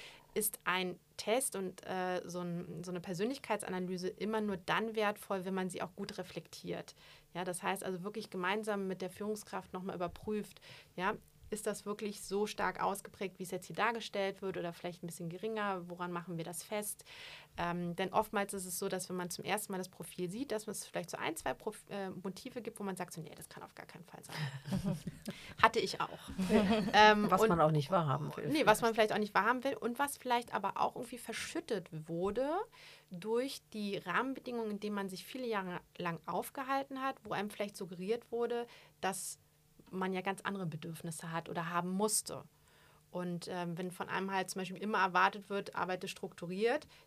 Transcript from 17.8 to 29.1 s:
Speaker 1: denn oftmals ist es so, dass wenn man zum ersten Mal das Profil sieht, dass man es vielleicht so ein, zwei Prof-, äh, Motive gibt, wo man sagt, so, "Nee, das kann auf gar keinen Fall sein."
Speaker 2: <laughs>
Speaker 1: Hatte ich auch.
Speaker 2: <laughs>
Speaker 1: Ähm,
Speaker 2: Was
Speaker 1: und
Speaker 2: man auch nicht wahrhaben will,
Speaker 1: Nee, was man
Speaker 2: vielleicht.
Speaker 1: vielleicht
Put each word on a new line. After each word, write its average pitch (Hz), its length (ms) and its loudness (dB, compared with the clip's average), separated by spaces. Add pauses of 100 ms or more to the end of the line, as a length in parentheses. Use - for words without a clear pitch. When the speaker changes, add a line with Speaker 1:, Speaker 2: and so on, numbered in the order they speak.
Speaker 1:
denn 185 180 0
oftmals 202 400 2
ist 190 140 -4
es 180 140 -6
so, 196 80 0
dass 185 200 -2
wenn 185 80 -4
man 180 140 -2
zum - 140 -8
ersten 208 260 0
Mal 190 80 -2
das 185 100 -4
Profil 180 400 -6
sieht, 240 220 -6
dass 214 160 -2
man 208 60 -4
es - 120 -8
vielleicht - 240 -6
so - 100 -8
ein, 320 180 -2
zwei - 180 -2
Prof-, - 340 -8
äh, 196 220 -6
Motive 196 520 -8
gibt, 214 180 -8
wo - 20 -8
man 190 140 -2
sagt, 185 160 -6
so, - 80 -8
"Nee, 160 160 -10
das - 120 -14
kann - 140 -14
auf - 140 -16
gar - 100 -12
keinen - 180 -18
Fall - 200 -16
sein." 156 720 -4
Speaker 2:
<laughs> - 680 -10
Speaker 1:
Hatte 226 160 8
ich - 220 0
auch. - 80 0 (400)
Speaker 2:
<laughs> 214 440 6
Speaker 1:
Ähm, 208 380 12
Speaker 2:
Was 185 120 8
Speaker 1:
und 220 80 10
Speaker 2:
man 170 100 8
auch 156 100 10
nicht 151 200 4
wahrhaben 151 460 4
will, - 120 -2
Speaker 1:
Nee, 277 180 4
was 214 140 10
man 226 140 4
Speaker 2:
vielleicht. - 0 -
Speaker 1:
vielleicht 220 180 6